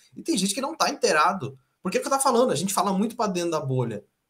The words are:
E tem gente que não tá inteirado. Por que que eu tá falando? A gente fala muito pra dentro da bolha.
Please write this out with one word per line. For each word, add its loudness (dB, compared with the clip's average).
E -14
tem -2
gente 0
que -4
não -6
tá 0
inteirado. 0
Por -4
que 0
que -4
eu -6
tá 2
falando? 4
A 0
gente -2
fala 0
muito 0
pra 0
dentro -2
da 0
bolha. -2